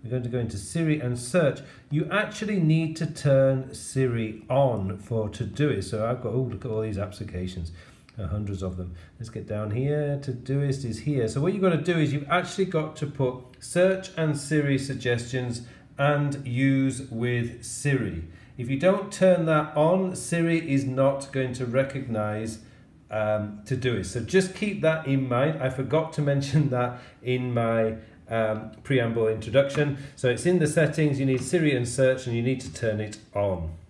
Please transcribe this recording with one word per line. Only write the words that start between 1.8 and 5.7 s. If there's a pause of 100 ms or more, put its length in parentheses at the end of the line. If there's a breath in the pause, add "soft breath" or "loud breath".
You
actually
need
to
turn
Siri
on
for
Todoist.